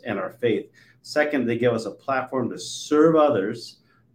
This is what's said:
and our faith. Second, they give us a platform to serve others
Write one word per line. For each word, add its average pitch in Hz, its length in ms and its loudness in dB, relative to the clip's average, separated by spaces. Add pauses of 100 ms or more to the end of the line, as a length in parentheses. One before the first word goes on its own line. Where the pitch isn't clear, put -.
and 104 140 -4
our 95 100 -6
faith. 110 400 -2 (320)
Second, 147 480 0
they 117 80 0
give 120 160 2
us 110 120 -4
a 98 60 -8
platform 127 600 -4
to 90 80 -12
serve 156 560 2
others 117 640 0 (360)